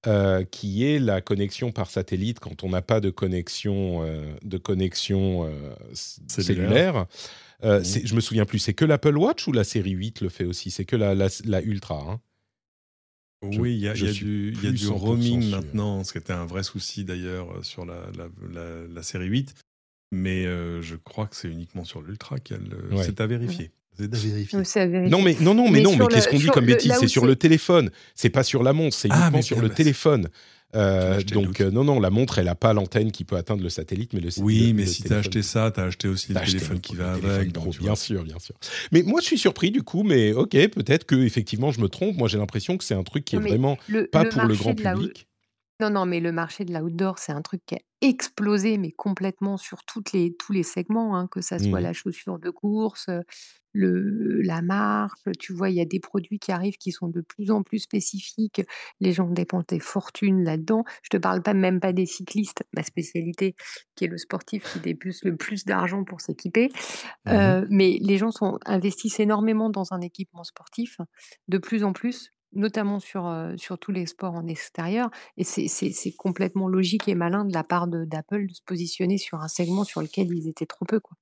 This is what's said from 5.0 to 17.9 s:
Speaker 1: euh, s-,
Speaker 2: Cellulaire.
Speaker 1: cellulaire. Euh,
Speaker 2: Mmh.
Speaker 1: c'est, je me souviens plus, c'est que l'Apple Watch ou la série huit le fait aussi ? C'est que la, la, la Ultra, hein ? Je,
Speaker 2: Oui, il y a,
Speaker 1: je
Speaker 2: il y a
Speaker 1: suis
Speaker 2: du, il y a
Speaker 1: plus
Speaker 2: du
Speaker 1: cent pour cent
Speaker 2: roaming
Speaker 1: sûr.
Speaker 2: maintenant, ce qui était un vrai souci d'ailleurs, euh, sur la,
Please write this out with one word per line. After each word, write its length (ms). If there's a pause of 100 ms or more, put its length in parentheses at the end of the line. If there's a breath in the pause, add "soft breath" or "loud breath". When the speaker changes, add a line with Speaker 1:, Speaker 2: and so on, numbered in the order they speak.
Speaker 1:
euh, 300 (160)
s-, 360
Speaker 2:
Cellulaire. 420
Speaker 1:
cellulaire. 360 (580 loud breath)
Euh, 160
Speaker 2:
Mmh. 40
Speaker 1:
c'est, 240
je 80
me 60
souviens 240
plus, 140
c'est 160
que 100
l'Apple 320
Watch 300
ou 40
la 120
série 280
huit 300
le 80
fait 160
aussi ? 260
C'est 140
que 100
la, 200
la, 120 (180)
la 160
Ultra, 460
hein ? 120 (1300)
Je, 80
Speaker 2:
Oui, 140
il 60
y 80
a, 60
Speaker 1:
je 120
Speaker 2:
il 20
y 20
a 40
Speaker 1:
suis 120
Speaker 2:
du, 240
il 60
y 120
a 20
Speaker 1:
plus 40
Speaker 2:
du 120
Speaker 1:
cent 80
pour 60
cent 60
Speaker 2:
roaming 360
Speaker 1:
sûr. 160
Speaker 2:
maintenant, 460
ce 80
qui 60
était 160
un 120
vrai 180
souci 400
d'ailleurs, 480
euh, 120
sur 220
la, 320